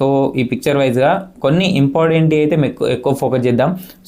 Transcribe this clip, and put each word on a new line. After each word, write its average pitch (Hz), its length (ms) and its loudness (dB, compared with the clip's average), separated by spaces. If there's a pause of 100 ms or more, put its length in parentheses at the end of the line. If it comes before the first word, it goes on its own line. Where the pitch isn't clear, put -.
So 135 340 0
ఈ 131 80 0
పిక్చర్ 131 340 -2
వైజ్‌గా 135 540 0 (100)
కొన్ని 165 240 2
ఇంపార్టెంట్ 160 680 2
అయితే 151 220 2
మెక్కు-, 127 320 -2
ఎక్కువ 127 260 -2
ఫోకస్ 127 340 -2
చేద్దాం. 131 320 0 (280)